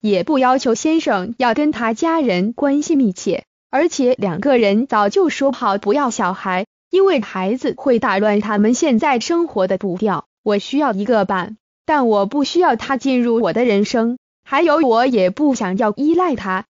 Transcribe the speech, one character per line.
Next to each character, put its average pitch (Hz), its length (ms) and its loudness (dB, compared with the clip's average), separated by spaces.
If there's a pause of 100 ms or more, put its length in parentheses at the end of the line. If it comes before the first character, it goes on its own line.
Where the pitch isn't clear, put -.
也 196 220 0
不 294 160 2
要 254 180 4
求 247 180 0
先 320 240 0
生 220 380 -2
要 240 160 2
跟 294 180 0
她 226 220 -2
家 330 260 0
人 208 320 0
关 285 300 0
系 320 140 -2
密 240 180 2
切， - 320 -6 (240)
而 294 180 0
且 262 300 0
两 180 240 -4
个 269 160 2
人 220 300 2
早 208 200 2
就 311 220 2
说 277 220 -2
好 214 260 -2
不 202 160 -2
要 277 160 0
小 190 240 -2
孩， 190 320 -4 (240)
因 392 160 2
为 330 160 2
孩 190 340 -4
子 262 220 -4
会 240 220 0
打 208 200 0
乱 208 220 2
他 208 160 -2
们 214 160 4
现 247 260 2
在 330 200 0
生 339 280 -2
活 190 200 -2
的 196 100 -2
步 185 200 -6
调。 185 280 -2 (180)
我 208 140 0
需 262 200 -4
要 285 160 0
一 196 120 -4
个 214 200 2
伴， 190 320 -6 (280)
但 285 220 2
我 202 180 2
不 277 180 -2
需 339 160 -2
要 320 160 4
他 262 220 -4
进 254 240 0
入 233 200 2
我 185 100 0
的 226 140 0
人 202 180 2
生， 233 340 -2 (280)
还 277 160 -2
有 311 160 2
我 247 280 2
也 214 240 2
不 285 240 0
想 196 240 -4
要 214 200 0
依 302 180 0
赖 349 200 0
他。 190 300 -6 (100)